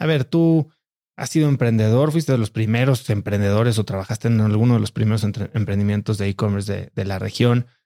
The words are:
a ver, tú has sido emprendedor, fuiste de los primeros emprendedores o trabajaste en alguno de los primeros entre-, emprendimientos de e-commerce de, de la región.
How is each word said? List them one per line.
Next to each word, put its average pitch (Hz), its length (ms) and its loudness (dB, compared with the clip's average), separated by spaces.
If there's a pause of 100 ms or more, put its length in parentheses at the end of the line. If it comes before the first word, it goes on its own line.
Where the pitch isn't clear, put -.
a - 60 -4
ver, 151 180 0
tú 165 440 2 (480)
has - 140 -8
sido 151 180 2
emprendedor, 120 640 2
fuiste 151 220 0
de 127 60 2
los 107 120 -2
primeros 117 580 0
emprendedores 104 680 0
o 104 60 0
trabajaste 98 420 -6
en 113 140 2
alguno 107 340 2
de 110 60 2
los 98 100 -4
primeros 107 320 0
entre-, 101 320 -6
emprendimientos 104 640 -2
de 98 80 -4
e-commerce 101 460 -2
de, 98 200 -10
de 95 120 -6
la 95 160 -6
región. 120 480 0 (180)